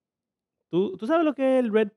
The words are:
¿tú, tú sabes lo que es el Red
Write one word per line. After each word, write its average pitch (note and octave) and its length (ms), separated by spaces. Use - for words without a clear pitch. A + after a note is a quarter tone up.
¿tú, F#3+ 280
tú A3 100
sabes E4 180
lo D4 100
que C4 240
es B3+ 60
el G#3+ 80
Red A3 240